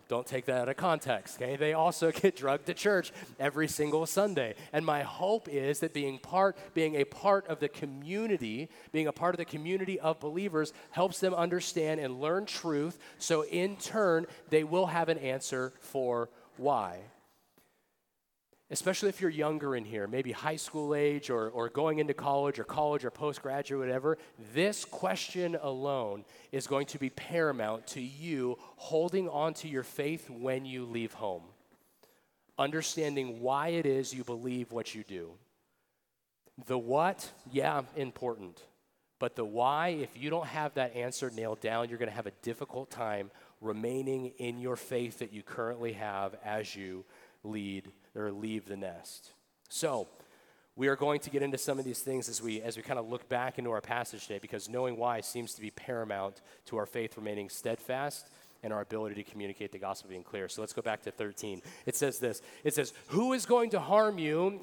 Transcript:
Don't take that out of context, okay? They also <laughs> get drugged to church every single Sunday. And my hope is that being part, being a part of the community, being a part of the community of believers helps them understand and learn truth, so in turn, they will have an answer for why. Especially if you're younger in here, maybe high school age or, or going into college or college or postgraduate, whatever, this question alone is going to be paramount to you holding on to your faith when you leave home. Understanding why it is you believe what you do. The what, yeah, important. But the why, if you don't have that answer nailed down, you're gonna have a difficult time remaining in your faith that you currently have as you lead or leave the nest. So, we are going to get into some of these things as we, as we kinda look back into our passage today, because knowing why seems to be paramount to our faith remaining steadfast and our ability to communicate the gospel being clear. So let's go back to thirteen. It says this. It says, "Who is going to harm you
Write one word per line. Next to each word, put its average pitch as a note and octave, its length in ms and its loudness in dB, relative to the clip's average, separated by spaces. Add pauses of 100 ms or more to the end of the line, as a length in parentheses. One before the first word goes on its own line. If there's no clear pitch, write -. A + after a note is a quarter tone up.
Don't A#2+ 180 0
take C3 200 -2
that B2+ 160 4
out A#2+ 40 0
of C3+ 80 0
context, C#3+ 680 0
okay? B2+ 140 0
They D3+ 160 4
also D#3+ 400 4
<laughs> - 100 -4
get F#3+ 140 8
drugged C#3 300 2
to F3 80 -2
church G3+ 400 2 (260)
every C#3+ 300 2
single D3+ 360 2
Sunday. D#3+ 500 2 (180)
And D#3 120 2
my D3 180 4
hope F#3+ 440 0
is C#3+ 320 0
that D#3+ 140 0
being C#3 260 -2
part, F#3+ 380 4 (160)
being D#3 220 4
a C#3 100 6
part G3 420 4
of D#3 140 -4
the D3 80 2
community, D3 1000 -2 (240)
being D#3 160 2
a C#3+ 60 2
part F3 200 2
of F3 40 -2
the E3+ 80 -4
community F3+ 560 -2
of D#3 180 2
believers D#3 540 0 (160)
helps F3 320 2
them F#3 120 4
understand E3+ 680 2
and B2+ 180 -4
learn F3 260 2
truth, D#3+ 540 0 (180)
so D#3 280 2
in F3+ 320 0
turn, F3 500 4 (220)
they D#3 160 8
will F3 220 4
have E3 200 2
an D#3+ 120 4
answer C3 600 0
for B2 500 0 (280)
why. A2+ 400 2 (1700)
Especially F#3 400 2
if F#3 100 -2
you're F3+ 100 2
younger D3+ 460 2
in A#2 80 -2
here, G#2 240 -2
maybe B2 240 0
high D3+ 240 -2
school D3+ 400 -2
age D3 340 2
or, A2+ 200 2
or A#2 180 0
going D3+ 320 2
into D3 140 2
college C#3+ 440 2
or F3+ 60 -4
college D3 400 2
or A#2+ 80 -2
postgraduate, C#3 720 -2
whatever, C3 320 2 (360)
this G3 320 2
question F3+ 760 -2
alone C3 640 -2 (300)
is C3+ 140 -2
going C#3 180 2
to D3 120 -8
be C3 120 -2
paramount B2+ 760 0
to - 140 -8
you C3+ 580 -2 (200)
holding F3 500 2
on D3+ 280 2
to - 120 -10
your C3 160 -2
faith D3+ 460 -4
when C3 340 -2
you B2+ 220 -6
leave A#2 260 -2
home. F#2 320 -4 (1120)
Understanding C#3 840 0
why C#3 280 2
it E3+ 160 2
is C3+ 280 4
you B2+ 100 -6
believe B2 480 -4
what A2+ 240 -4
you G#2+ 80 -8
do. E2+ 280 -10 (1300)
The B2+ 120 0
what, C#3+ 520 2 (220)
yeah, C#3 300 2 (160)
important. A2+ 680 -6 (560)
But A#2+ 160 0
the A#2+ 80 -2
why, B2+ 460 2
if D3+ 260 -2
you C3+ 140 -6
don't D#3+ 180 0
have D3+ 280 -2
that B2 200 0
answer B2 340 -2
nailed A2 300 -4
down, A#2 300 0
you're A#2 100 -6
gonna A2+ 120 -2
have G#2+ 140 -6
a G2+ 60 -6 (100)
difficult B2+ 480 -6
time G#2 420 -4 (280)
remaining B2+ 680 -2 (100)
in A#2+ 220 -6
your B2 180 -2
faith A#2+ 420 -4
that G#2+ 140 -6
you G#2 100 -10
currently A#2 480 -4
have G2+ 500 -2
as G#2 320 -4
you F#2+ 300 -8 (400)
lead G2 480 -6 (220)
or G#2+ 160 -2
leave G#2 360 -4
the G2+ 100 -8
nest. F2+ 560 -10 (380)
So, C3 380 -2 (680)
we C3+ 140 4
are C3+ 80 4
going D3 240 2
to - 80 -10
get C#3 120 2
into C#3 160 0
some C#3 220 0
of C3+ 60 -4
these B2 160 -4
things C3 260 -2
as A2+ 140 -4
we, A2 200 -2
as A2+ 140 -4
we A2+ 80 -10
kinda B2+ 180 -2
look A#2 280 -8
back B2 280 0
into A#2+ 140 -2
our G#2+ 80 0
passage A#2 480 -4
today, G#2 100 -6
because G#2 300 -8
knowing B2 300 -2
why A#2 240 2
seems A#2 320 -6
to - 80 -14
be G#2+ 100 -8
paramount G#2 680 -4 (240)
to A2+ 120 -4
our G#2 80 0
faith A2+ 300 -6
remaining G#2 340 -6
steadfast B2+ 760 -4 (360)
and G#2+ 100 -4
our G#2 80 0
ability G#2+ 340 -4
to G#2 80 -8
communicate G2+ 480 -8
the F#2+ 80 -12
gospel G2 300 -6
being F#2 140 -10
clear. F#2+ 260 -6
So - 120 -8
let's G#2+ 120 -8
go A#2 80 -4
back A2 220 -2
to G2+ 80 -6
thirteen. G2+ 500 -6 (240)
It B2+ 100 -2
says C3+ 240 2
this. A#2 220 -2 (220)
It D3+ 120 2
says, C3+ 180 0 (140)
"Who A#3+ 260 4
is B3+ 120 0
going A#3 260 6
to G3 80 2
harm G3+ 400 6
you E3+ 440 2